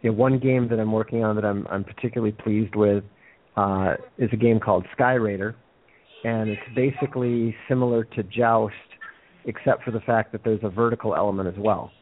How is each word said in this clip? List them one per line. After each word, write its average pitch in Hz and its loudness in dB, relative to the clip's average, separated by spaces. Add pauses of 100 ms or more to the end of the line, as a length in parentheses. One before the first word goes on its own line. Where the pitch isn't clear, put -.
you 113 2
know, 107 0
one 127 4
game 127 2
that 113 0
I'm 110 0
working 110 0
on 107 0
that 104 -2
I'm, 101 -2
I'm 98 -4
particularly 113 -4
pleased 107 -2
with, 101 4 (520)
uh, 95 2 (240)
is 120 0
a 117 -2
game 113 4
called 92 2
Sky 127 2
Raider, 107 -2 (680)
and 113 -2
it's 104 -6 (140)
basically 123 -2 (120)
similar 123 2
to 110 -6
Joust, 113 2 (720)
except - 0
for 127 -6
the 113 -2
fact 113 0
that - -10
there's 110 0
a 107 -2
vertical 113 0
element 95 0
as 87 -6
well. 101 -2 (100)